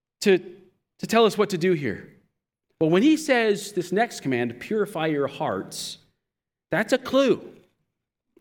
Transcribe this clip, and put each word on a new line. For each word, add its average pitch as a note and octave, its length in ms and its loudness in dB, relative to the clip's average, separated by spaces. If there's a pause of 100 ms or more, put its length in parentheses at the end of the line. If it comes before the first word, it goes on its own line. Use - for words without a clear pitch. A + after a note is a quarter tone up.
(200)
to, F#3+ 180 4
to - 680 -18
tell A3+ 200 4
us G3+ 100 0
what G3+ 140 0
to F#3 80 -4
do F#3 140 2
here? C#3 360 -4 (720)
Well, D#3+ 100 2
when F3+ 120 4
he D4+ 140 6
says A3+ 560 0
this F3 180 -4
next A3 300 -2
command, A#2+ 400 -2
"Purify F3+ 480 -2
your C#3+ 180 0
hearts," - 720 -6 (720)
that's G3+ 220 -2
a C4 60 2
clue. C4 560 0 (880)